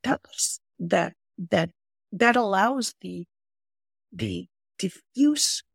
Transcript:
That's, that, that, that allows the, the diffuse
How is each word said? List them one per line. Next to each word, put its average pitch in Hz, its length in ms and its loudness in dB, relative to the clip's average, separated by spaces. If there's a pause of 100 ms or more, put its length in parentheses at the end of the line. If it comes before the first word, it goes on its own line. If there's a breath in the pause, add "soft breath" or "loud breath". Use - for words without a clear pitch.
That's, - 580 -4 (180)
that, 175 340 0 (380)
that, 170 200 2 (420)
that 233 240 4
allows 226 640 0
the, 180 260 -10 (880)
the 98 340 -6 (320)
diffuse - 840 0 (120)